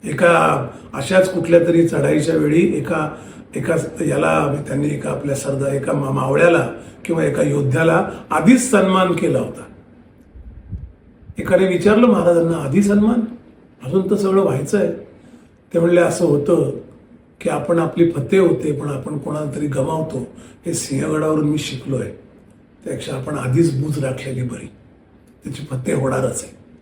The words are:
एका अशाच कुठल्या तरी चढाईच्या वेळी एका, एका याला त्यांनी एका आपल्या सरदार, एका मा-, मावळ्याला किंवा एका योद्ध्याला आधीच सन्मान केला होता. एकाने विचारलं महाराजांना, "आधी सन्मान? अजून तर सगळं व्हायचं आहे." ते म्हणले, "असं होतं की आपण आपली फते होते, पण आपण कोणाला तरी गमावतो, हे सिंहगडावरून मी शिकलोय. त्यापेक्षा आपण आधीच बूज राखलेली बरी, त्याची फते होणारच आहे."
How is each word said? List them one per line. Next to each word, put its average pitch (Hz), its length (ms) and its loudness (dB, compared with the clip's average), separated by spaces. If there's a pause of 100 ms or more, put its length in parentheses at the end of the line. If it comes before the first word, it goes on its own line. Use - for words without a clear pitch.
एका 151 640 2 (260)
अशाच 185 400 2
कुठल्या 170 340 4
तरी 165 200 4
चढाईच्या 151 480 2
वेळी 156 420 2
एका, 151 380 -4 (400)
एका 165 200 -2 (300)
याला 151 640 0
त्यांनी 143 200 -2
एका 147 220 -6
आपल्या 143 260 -4
सरदार, 139 360 -4
एका 139 220 -2
मा-, 139 180 -2
मावळ्याला 139 580 2 (360)
किंवा 160 180 -2
एका 147 180 -2
योद्ध्याला 151 680 2 (220)
आधीच 170 400 4
सन्मान 185 400 4
केला 151 280 0
होता. - 220 -8 (1800)
एकाने 190 300 2
विचारलं 208 400 4
महाराजांना, 170 500 2
"आधी 139 260 0
सन्मान? 208 360 2 (680)
अजून 185 240 0
तर 208 60 2
सगळं 190 260 2
व्हायचं 170 360 0
आहे." 185 140 0 (840)
ते 170 60 2
म्हणले, 175 220 4
"असं 170 240 0
होतं 143 460 2 (720)
की - 80 -2
आपण 156 300 -2
आपली 165 320 0
फते 143 260 0
होते, 165 340 2
पण 139 180 -6
आपण 143 280 -6
कोणाला 147 380 -6
तरी 147 120 -4
गमावतो, 156 600 -4 (380)
हे 165 80 -4
सिंहगडावरून 156 760 0
मी 156 80 0
शिकलोय. 131 500 -6 (760)
त्यापेक्षा - 320 -8
आपण 135 200 -8
आधीच 135 460 2
बूज 139 240 -2
राखलेली 127 360 -6
बरी, 120 280 -8 (760)
त्याची 139 280 -10
फते 127 220 -4
होणारच 131 500 -2
आहे." - 140 -20 (240)